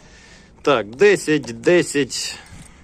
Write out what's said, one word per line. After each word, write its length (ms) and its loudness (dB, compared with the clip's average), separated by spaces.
Так, 280 0
десять, 680 2
десять, 760 0